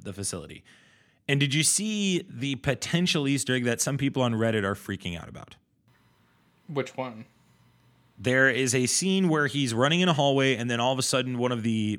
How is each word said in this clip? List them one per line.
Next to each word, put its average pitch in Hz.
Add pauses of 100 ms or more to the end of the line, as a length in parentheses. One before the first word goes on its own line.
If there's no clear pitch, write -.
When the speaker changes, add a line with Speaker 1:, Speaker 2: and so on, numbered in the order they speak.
Speaker 1:
the 101
facility. 85 (600)
And 139
did 139
you 156
see 202
the 135
potential 147
Easter 135
egg 127
that 117
some 139
people 135
on 120
Reddit 110
are 98
freaking 90
out 80
about? - (1120)
Speaker 2:
Which 139
one? 117 (960)
Speaker 1:
There 131
is 127
a 127
scene 190
where 151
he's 123
running 143
in 185
a 165
hallway, 135
and 120
then 120
all 123
of 131
a 131
sudden, 127
one 123
of 117
the 110